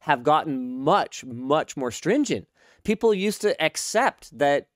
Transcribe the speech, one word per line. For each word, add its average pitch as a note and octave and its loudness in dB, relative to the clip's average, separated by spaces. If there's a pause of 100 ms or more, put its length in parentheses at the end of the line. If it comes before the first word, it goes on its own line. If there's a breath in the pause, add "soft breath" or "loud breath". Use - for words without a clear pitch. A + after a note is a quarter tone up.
have C3+ 0
gotten C3 0
much, D#3 0
much C3 -2
more B2+ -4
stringent. F#3 -2 (380 soft breath)
People A3 2
used G3 -2
to G#3 0
accept - -2
that C#3+ 2